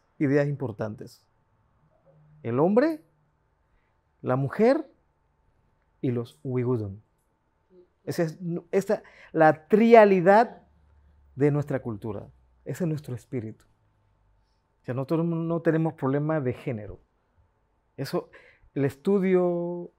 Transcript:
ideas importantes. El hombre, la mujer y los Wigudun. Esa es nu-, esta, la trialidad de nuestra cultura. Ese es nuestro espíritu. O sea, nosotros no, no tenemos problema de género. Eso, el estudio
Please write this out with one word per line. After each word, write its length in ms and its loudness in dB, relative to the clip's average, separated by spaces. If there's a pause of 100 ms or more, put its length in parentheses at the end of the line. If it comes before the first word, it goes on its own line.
(180)
ideas 300 2
importantes. 760 -10 (1160)
El 160 -2
hombre, 420 2 (1200)
la 140 -2
mujer 540 0 (1120)
y 100 -2
los 320 -6
Wigudun. 580 -4 (1040)
Esa 180 -4
es 180 -6
nu-, 300 -8
esta, 320 -2 (280)
la 360 2
trialidad 960 6 (720)
de 160 2
nuestra 300 -4
cultura. 460 -10 (380)
Ese 180 -8
es 40 -2
nuestro 280 -8
espíritu. 500 -12 (1160)
O 40 -20
sea, 80 -8
nosotros 320 -2
no, 100 -2
no 260 -4
tenemos 320 0
problema 460 -2
de 140 -4
género. 460 -10 (1000)
Eso, 320 -8 (440)
el 120 -2
estudio 1120 -2